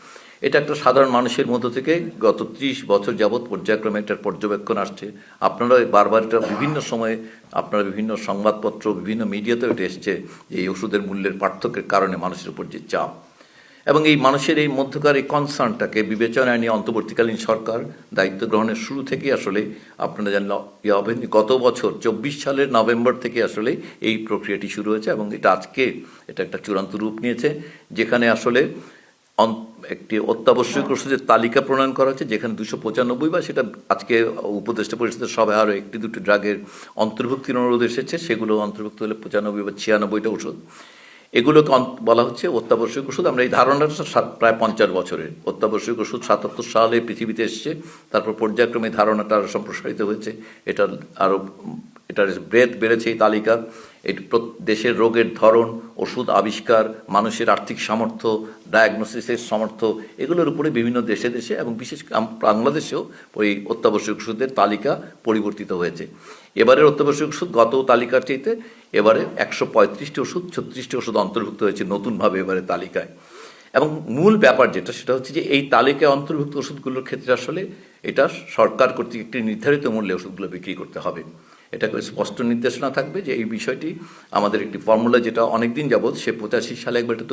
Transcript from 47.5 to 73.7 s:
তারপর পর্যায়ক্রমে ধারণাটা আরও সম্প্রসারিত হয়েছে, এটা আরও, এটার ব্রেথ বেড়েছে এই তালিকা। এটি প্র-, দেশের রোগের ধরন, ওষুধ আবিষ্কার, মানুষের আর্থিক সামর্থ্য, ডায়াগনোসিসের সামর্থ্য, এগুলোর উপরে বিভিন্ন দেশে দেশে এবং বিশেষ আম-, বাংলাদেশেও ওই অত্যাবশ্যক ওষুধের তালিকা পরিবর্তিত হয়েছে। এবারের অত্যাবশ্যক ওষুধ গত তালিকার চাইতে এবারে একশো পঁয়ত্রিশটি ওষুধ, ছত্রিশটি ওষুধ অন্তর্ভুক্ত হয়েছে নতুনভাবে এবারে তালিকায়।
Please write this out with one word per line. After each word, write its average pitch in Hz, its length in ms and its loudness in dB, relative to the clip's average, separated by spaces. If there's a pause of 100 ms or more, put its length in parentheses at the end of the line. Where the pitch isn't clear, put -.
তারপর 104 220 0
পর্যায়ক্রমে 113 560 0
ধারণাটা 107 460 2
আরও 101 120 2
সম্প্রসারিত - 540 -6
হয়েছে, 107 300 -4 (340)
এটা 101 220 0 (280)
আরও, 95 320 2 (640)
এটার 101 180 2 (220)
ব্রেথ 120 220 6 (100)
বেড়েছে 113 300 2
এই 110 60 -4
তালিকা। 107 360 4 (500)
এটি 95 200 -4
প্র-, - 300 -2 (120)
দেশের 113 320 0
রোগের 113 360 2
ধরন, 113 480 4 (160)
ওষুধ 120 320 -4
আবিষ্কার, 110 800 2
মানুষের 107 400 0
আর্থিক - 320 0
সামর্থ্য, 113 640 -2 (260)
ডায়াগনোসিসের 110 640 2
সামর্থ্য, 110 600 -2 (180)
এগুলোর 165 300 0
উপরে 147 220 -2
বিভিন্ন 120 320 0
দেশে 110 280 -2
দেশে 120 240 -6
এবং 120 220 -4
বিশেষ 123 240 -12 (120)
আম-, 110 200 -2 (100)
বাংলাদেশেও 127 600 0 (340)
ওই 101 300 0
অত্যাবশ্যক 107 520 0
ওষুধের 113 320 -4
তালিকা 107 520 0 (220)
পরিবর্তিত 104 480 -2
হয়েছে। 87 360 -4 (480)
এবারের 131 300 8
অত্যাবশ্যক 143 440 4
ওষুধ 175 220 -6
গত 131 360 4
তালিকার 123 340 4
চাইতে 143 340 -4 (360)
এবারে 107 340 4 (100)
একশো - 380 -2
পঁয়ত্রিশটি 143 480 2
ওষুধ, 175 220 -4 (100)
ছত্রিশটি 120 440 -8
ওষুধ 113 200 -4
অন্তর্ভুক্ত 107 460 -2
হয়েছে 101 220 0
নতুনভাবে 101 540 0
এবারে 92 220 -2
তালিকায়। 90 460 -4 (640)